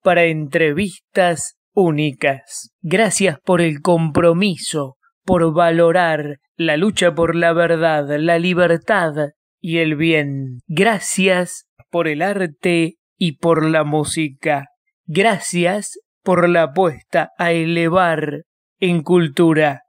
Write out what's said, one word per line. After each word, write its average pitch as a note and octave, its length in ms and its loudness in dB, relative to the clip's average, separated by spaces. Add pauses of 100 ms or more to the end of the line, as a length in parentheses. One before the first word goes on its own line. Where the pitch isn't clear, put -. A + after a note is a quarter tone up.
para F3 240 4
entrevistas E3 1300 -2 (160)
únicas. D3 960 -2 (100)
Gracias F#3 640 0
por F3+ 180 2
el D3+ 200 -2
compromiso, E3 1160 0 (280)
por E3 280 2
valorar E3 840 2 (180)
la D#3+ 220 -2
lucha F3 380 0
por E3 200 0
la E3+ 180 2
verdad, D#3+ 540 0 (120)
la E3+ 200 2
libertad E3+ 760 0 (460)
y E3+ 180 -4
el D#3 180 0
bien. C#3+ 720 -2
Gracias F#3 1000 -2 (220)
por E3+ 180 -2
el D3+ 140 -4
arte F3 720 -2 (220)
y E3+ 200 -2
por E3 260 2
la D#3 200 2
música. D3 840 -4 (380)
Gracias F#3 920 -2 (240)
por F3+ 260 2
la E3+ 140 4
apuesta D#3 760 -2
a E3+ 140 0
elevar E3 920 0 (360)
en F3 240 0
cultura. D#3 840 2